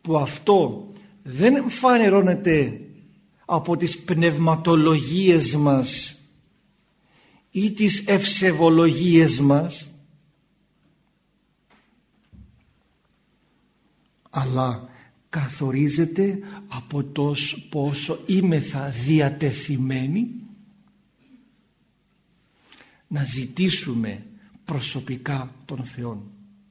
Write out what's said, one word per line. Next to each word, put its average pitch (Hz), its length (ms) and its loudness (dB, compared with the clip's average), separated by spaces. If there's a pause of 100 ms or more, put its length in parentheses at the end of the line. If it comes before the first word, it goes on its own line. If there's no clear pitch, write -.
Που 160 160 -2
αυτό 147 760 0 (300)
δεν 226 480 2
φανερώνεται 185 1080 2 (640)
από 170 320 -2
τις 165 220 -4
πνευματολογίες 160 1600 2
μας 139 600 0 (1300)
ή 202 220 -2
τις - 340 0
ευσεβολογίες 165 1300 4
μας, 143 500 2 (4000)
αλλά 131 580 -4 (400)
καθορίζεται 151 1080 -2 (300)
από 135 360 -8
το 143 300 -4
σ-, - 240 -8 (100)
πόσο 147 580 -6
είμεθα 160 640 0
διατεθειμένοι 139 1400 -2 (2750)
να 143 160 -4
ζητήσουμε 120 1000 -4 (380)
προσωπικά 131 880 -8 (100)
τον 127 200 -10
Θεόν 110 460 -12 (400)